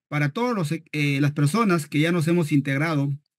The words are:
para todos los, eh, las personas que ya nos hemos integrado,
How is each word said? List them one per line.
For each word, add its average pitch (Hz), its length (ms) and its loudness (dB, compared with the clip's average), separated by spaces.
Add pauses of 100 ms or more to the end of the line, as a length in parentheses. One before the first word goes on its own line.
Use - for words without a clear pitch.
para 147 220 -2
todos 233 260 -2
los, 165 160 -2
eh, 151 500 -2
las 147 100 2
personas 160 560 2
que 147 120 -2
ya 160 120 2
nos 175 160 0
hemos 170 240 2
integrado, 143 600 0 (260)